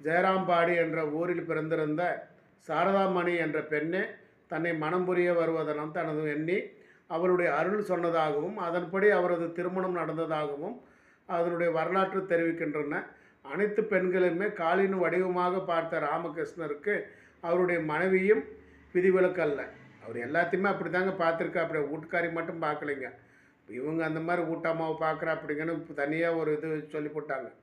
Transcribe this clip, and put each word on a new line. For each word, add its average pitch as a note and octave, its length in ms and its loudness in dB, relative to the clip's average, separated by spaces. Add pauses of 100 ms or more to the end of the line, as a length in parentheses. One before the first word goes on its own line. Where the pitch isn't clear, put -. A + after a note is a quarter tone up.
ஜெயராம்பாடி F3 760 4
என்ற D#3+ 320 0
ஊரில் E3 360 -2
பிறந்திருந்த D#3 840 -2 (400)
சாரதாமணி F3 680 2
என்ற D#3 260 0
பெண்ணே D#3+ 420 -2 (420)
தன்னை E3 300 -2
மனம் E3+ 280 0
புரிய F3 280 2
வருவதெல்லாம் D#3 580 0
தனது D#3 380 -2
எண்ணி, D#3 320 0 (460)
அவளுடைய F3 480 2
அருள் F#3 300 0
சொன்னதாகவும், E3+ 720 0
அதன்படி F3+ 560 2
அவரது F3 420 2
திருமணம் F3+ 440 -2
நடந்ததாகவும் D#3 840 -4 (460)
அதனுடைய E3+ 460 0
வரலாற்று F#3 480 0
தெரிவிக்கின்றன. E3 840 -2 (360)
அனைத்து G3 400 0
பெண்களுமே F#3 680 2
காளியின் F#3+ 460 2
வடிவமாக F3+ 600 0
பார்த்த E3 400 -2
ராமகிருஷ்ணருக்கு D#3+ 1000 -4 (380)
அவருடைய F3 400 2
மனைவியும் F#3 640 4 (480)
விதிவிலக்கு F3+ 500 4
அல்ல. C#3 260 -2 (360)
அவர் A#2+ 260 -8
எல்லாத்தையுமே F3 340 2
அப்படி F#3 260 0
தாங்க F#3 200 2
பார்த்துருக்கா, E3 480 0
அப்படியே D#3 280 0
வீட்டுக்காரி D#3+ 460 -4
மட்டும் E3 300 -4
பார்க்கலைங்க. D3 500 -4 (560)
இவங்க D3+ 360 -4
அந்த D#3+ 160 -2
மாதிரி E3+ 260 -2
வீட்டம்மாவை D#3+ 540 -2
பார்க்குறா D#3 360 0
அப்படிங்கன்னு D#3 580 -6
தனியா D#3+ 380 0
ஒரு D#3 240 0
இது D3+ 340 -4
சொல்லி D3+ 180 -6
போட்டாங்க. C#3+ 440 -6 (100)